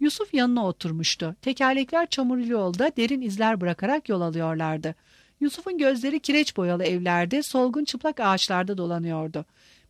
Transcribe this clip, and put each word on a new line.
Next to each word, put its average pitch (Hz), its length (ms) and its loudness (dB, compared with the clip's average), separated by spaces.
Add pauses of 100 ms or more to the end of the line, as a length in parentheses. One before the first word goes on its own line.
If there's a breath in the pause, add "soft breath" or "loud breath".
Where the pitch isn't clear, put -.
Yusuf 302 340 0
yanına 247 320 2
oturmuştu. 165 760 -4
Tekerlekler 269 640 2
çamurlu 247 460 0
yolda 208 440 0
derin 240 240 0
izler 220 400 0
bırakarak 196 480 0
yol 190 120 0
alıyorlardı. 160 720 -2 (460 soft breath)
Yusuf'un 339 380 -2
gözleri 269 420 2
kireç 294 360 0
boyalı 175 280 0
evlerde, 175 580 0
solgun 262 420 0
çıplak 285 360 -4
ağaçlarda 190 580 0
dolanıyordu. 165 640 -4 (460 soft breath)